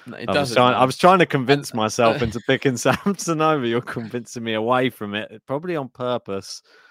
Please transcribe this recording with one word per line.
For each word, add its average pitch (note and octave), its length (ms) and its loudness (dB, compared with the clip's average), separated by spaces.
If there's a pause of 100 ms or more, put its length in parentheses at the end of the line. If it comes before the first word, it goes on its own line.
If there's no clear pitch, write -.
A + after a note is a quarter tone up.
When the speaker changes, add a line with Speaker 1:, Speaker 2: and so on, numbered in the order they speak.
Speaker 1:
No, - 100 -16
it A#2+ 100 -14
Speaker 2:
I G2+ 40 -2
was - 40 0 (140)
Speaker 1:
doesn't A#2 60 -2
Speaker 2:
trying, B2 180 6
I A2+ 60 2
Speaker 1:
work. B2+ 80 4
Speaker 2:
was C3 100 -4
trying F#3 220 6
to E3 80 6
convince C#3 480 0
Speaker 1:
Uh, - 20 -4
Speaker 2:
myself A2+ 440 2
Speaker 1:
<laughs> - 20 -2
Speaker 2:
into A2+ 240 -4
picking C3+ 260 2
<laughs> - 0 -
Samsonova. D#3 960 0
You're A#2 120 0
convincing A#2 640 -10
me A2+ 120 -4
away B2 340 0
from G#2 240 -10
it, - 320 -8
probably E3 300 -6
on C3+ 140 -6
purpose. A2+ 760 -8 (280)